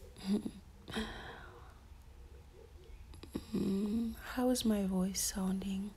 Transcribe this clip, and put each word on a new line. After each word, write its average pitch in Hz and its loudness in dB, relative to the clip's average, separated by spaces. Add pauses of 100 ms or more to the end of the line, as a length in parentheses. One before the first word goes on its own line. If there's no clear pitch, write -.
(280)
<laughs> 208 4 (3000)
Mm, 208 4 (200)
how 254 6
is 247 4
my 214 6
voice 190 4
sounding? 190 2